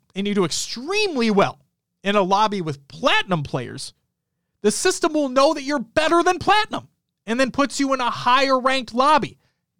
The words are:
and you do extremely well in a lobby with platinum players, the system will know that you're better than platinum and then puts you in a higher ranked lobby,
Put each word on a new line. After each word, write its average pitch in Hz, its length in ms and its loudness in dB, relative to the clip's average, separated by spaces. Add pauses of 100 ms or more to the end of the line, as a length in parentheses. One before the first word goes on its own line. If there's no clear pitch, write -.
(140)
and 196 120 -4
you 202 80 -2
do 196 100 2
extremely 285 840 -2
well 185 280 0 (440)
in 202 140 0
a 202 60 4
lobby 196 380 0
with 156 280 -8
platinum 202 540 0
players, 127 500 -10 (720)
the 208 80 2
system 349 420 -2
will 294 160 0
know 269 260 2
that 294 80 -8
you're 285 160 -2
better 320 440 0
than 359 160 2
platinum 415 500 0 (360)
and 226 140 -4
then 262 140 0
puts - 260 -2
you 269 160 0
in 254 60 -4
a 240 100 -2
higher 262 480 2
ranked 262 340 -2
lobby, 254 460 2 (420)